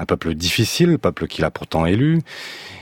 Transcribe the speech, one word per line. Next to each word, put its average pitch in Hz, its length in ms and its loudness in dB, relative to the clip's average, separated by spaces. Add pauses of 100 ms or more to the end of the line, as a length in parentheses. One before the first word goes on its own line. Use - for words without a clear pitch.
un 85 60 -6
peuple 82 280 -2
difficile, 120 640 2
peuple 87 300 -2
qu'il - 160 -2
a 78 80 0
pourtant - 340 -2
élu. 143 340 4 (600)